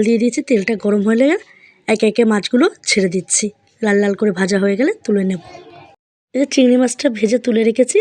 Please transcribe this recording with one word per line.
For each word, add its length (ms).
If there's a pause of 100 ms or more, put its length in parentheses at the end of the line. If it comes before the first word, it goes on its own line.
দিয়ে 140
দিয়েছি। 240
তেলটা 320
গরম 280
হলে 240 (640)
একে 180
একে 180
মাছগুলো 420 (200)
ছেড়ে 220
দিচ্ছি। 380 (360)
লাল 140
লাল 180
করে 180
ভাজা 260
হয়ে 180
গেলে 160 (100)
তুলে 220
নেব। 180 (920)
এই 60
যে 60
চিংড়ি 300
মাছটা 320
ভেজে 300
তুলে 240
রেখেছি, 380